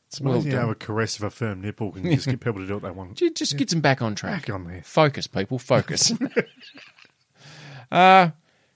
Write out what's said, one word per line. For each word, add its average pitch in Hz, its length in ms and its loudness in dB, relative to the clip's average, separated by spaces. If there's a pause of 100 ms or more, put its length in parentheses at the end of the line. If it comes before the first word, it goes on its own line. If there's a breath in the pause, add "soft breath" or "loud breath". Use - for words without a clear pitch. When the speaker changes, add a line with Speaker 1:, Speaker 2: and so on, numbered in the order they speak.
Speaker 1:
It's - 140 -14
Speaker 2:
Well 139 140 0
Speaker 1:
amazing 143 160 0
Speaker 2:
done. 127 140 0
Speaker 1:
how 117 60 0
a 107 40 -4
caress 110 420 -4
of 104 60 -6
a 104 80 -4
firm 101 300 -6
nipple 104 320 -6
can 95 180 -10
just 139 160 4
get 127 120 -2
Speaker 2:
<laughs> - 20 -18
Speaker 1:
people 104 200 -4
to 95 60 -8
do 98 80 -6
what 104 80 -8
they 95 80 -8
want. 92 240 -14
Speaker 2:
Ju-, 339 160 2
just 311 220 -4
Speaker 1:
Yeah. 143 60 -2
Speaker 2:
gets 269 140 -2
them 165 80 0
back 143 220 2
on 107 100 -2
track. 98 320 -8
Speaker 1:
Back 110 80 -6
on 92 140 -10
there. 90 160 -12
Speaker 2:
Focus, 147 420 2
people, 98 320 -6
focus. - 600 0
<laughs> - 40 -12 (1700 loud breath)
Uh, 185 400 8 (440)